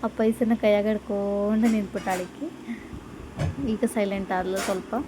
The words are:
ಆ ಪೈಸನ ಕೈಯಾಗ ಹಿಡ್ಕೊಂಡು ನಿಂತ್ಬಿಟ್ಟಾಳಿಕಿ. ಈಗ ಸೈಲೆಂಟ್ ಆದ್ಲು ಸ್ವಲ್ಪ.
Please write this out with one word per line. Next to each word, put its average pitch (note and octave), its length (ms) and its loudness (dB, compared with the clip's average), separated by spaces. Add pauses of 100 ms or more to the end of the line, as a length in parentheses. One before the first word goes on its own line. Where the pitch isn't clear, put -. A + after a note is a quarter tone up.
ಆ - 20 0
ಪೈಸನ A3+ 480 2
ಕೈಯಾಗ G#3 320 4
ಹಿಡ್ಕೊಂಡು G#3 800 2
ನಿಂತ್ಬಿಟ್ಟಾಳಿಕಿ. G3+ 840 -2 (1160)
ಈಗ A3 160 0
ಸೈಲೆಂಟ್ G3 480 0
ಆದ್ಲು F#3 260 0
ಸ್ವಲ್ಪ. G3 360 -2 (140)